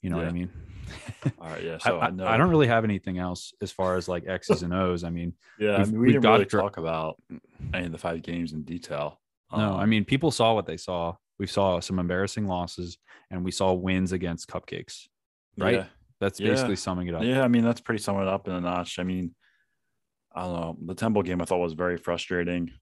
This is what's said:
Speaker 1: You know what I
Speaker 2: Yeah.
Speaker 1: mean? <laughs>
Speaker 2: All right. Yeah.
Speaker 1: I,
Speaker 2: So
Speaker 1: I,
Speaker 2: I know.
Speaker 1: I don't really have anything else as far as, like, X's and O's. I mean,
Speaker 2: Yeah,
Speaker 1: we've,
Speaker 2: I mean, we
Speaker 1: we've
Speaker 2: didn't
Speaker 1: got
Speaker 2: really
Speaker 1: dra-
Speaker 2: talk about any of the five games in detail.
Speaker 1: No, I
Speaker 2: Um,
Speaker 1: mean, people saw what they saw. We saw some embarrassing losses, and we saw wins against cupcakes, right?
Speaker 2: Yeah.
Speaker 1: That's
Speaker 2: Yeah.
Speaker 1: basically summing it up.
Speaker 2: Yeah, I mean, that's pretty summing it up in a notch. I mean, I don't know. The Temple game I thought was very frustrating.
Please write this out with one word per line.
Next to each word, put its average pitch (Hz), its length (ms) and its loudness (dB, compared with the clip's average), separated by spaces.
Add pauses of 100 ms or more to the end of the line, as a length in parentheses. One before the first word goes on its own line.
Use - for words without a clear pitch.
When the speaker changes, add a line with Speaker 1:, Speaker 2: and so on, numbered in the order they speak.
Speaker 1:
You 98 80 -4
know 85 80 -2
what 82 80 -2
I 87 40 -2
Speaker 2:
Yeah. 85 40 -4
Speaker 1:
mean? 90 180 -4 (440)
<laughs> - 440 -6
Speaker 2:
All 82 100 -14
right. 80 140 -10
Yeah. 82 120 -6
Speaker 1:
I, 95 140 0
Speaker 2:
So 87 100 2
Speaker 1:
I, 85 80 0
Speaker 2:
I - 20 2
know. 92 180 -4
Speaker 1:
I 113 100 4
don't 160 120 6
really 156 180 6
have 117 160 4
anything 98 340 -2
else 90 440 -6
as 98 100 -6
far 92 240 0
as, 90 140 -4
like, 87 180 -4
X's 92 340 0
and 87 120 -2
O's. 90 320 0
I 85 40 -6
mean, 85 240 -4 (240)
Speaker 2:
Yeah, 104 200 2
Speaker 1:
we've, 98 100 4
Speaker 2:
I 107 40 0
mean, - 20 0
we 113 140 2
Speaker 1:
we've 120 80 8
Speaker 2:
didn't 131 80 4
Speaker 1:
got 110 100 10
Speaker 2:
really 101 120 6
Speaker 1:
dra- 101 160 0
Speaker 2:
talk 101 160 -2
about 80 440 -4 (520)
any 90 120 -4
of 82 80 -8
the 82 40 -10
five 85 240 -4
games 85 300 -6
in 78 120 -8
detail. 76 580 -8 (280)
Speaker 1:
No, 107 280 0
I 98 60 0
Speaker 2:
Um, 107 60 2
Speaker 1:
mean, 107 140 4
people 139 260 2
saw 113 240 4
what 101 120 0
they 82 100 -6
saw. 85 400 -4 (240)
We 101 80 -2
saw 95 320 4
some 92 200 -4
embarrassing 95 480 -2
losses, 87 500 -6 (340)
and 90 140 -4
we 92 60 -2
saw 95 200 2
wins 92 400 2
against 87 380 -4
cupcakes, - 580 -10 (500)
right? 113 180 4
Speaker 2:
Yeah. - 100 0 (340)
Speaker 1:
That's 98 180 0
Speaker 2:
Yeah. 104 120 2
Speaker 1:
basically 123 260 2
summing 90 320 -4
it 85 80 -4
up. 80 80 -2
Speaker 2:
Yeah, 131 200 4
I 127 40 4
mean, 120 160 6
that's 117 160 2
pretty 110 240 -4
summing 98 200 0
it 95 40 0
up 95 220 -2
in 92 40 -2
a 90 60 -2
notch. 87 400 -4
I 90 40 -2
mean, 92 300 -4 (1000)
I - 80 -6
don't 90 100 -4
know. 82 320 -6
The 87 100 -6
Temple 110 280 2
game 90 180 0
I 85 40 -2
thought 90 160 0
was 85 120 -2
very 87 240 0
frustrating. 87 720 -2 (100)